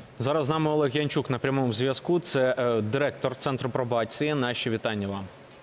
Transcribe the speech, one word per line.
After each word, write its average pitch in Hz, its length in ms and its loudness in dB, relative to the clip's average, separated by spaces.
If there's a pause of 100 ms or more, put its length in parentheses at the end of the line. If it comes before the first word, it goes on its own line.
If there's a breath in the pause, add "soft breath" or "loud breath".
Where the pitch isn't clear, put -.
(200 loud breath)
Зараз 143 260 0
з 123 40 -2
нами 156 220 2
Олег 151 200 4
Янчук 147 380 0
на 127 100 0
прямому 135 340 0
зв'язку. 135 460 0
Це, 131 380 2
е, 120 240 2
директор 127 540 0
Центру 135 340 -2
пробації. 120 640 0
Наші 123 360 -2
вітання 110 380 -2
вам. 98 180 -6 (380)